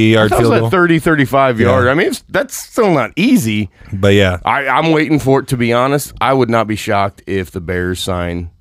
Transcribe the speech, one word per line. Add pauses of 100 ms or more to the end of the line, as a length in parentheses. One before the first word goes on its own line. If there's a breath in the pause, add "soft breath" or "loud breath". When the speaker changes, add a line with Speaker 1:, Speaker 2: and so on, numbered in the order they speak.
(140)
Speaker 1:
yard
Speaker 2:
I
thought
it
was
Speaker 1:
field
Speaker 2:
like
Speaker 1:
goal.
Speaker 2:
thirty,
thirty-five
Speaker 1:
Yeah.
Speaker 2:
yard.
I
mean,
it's,
that's
still
not
easy. (220 loud breath)
Speaker 1:
But
yeah.
Speaker 2:
I,
I'm
waiting
for
it,
to
be
honest.
I
would
not
be
shocked
if
the
Bears
sign (120)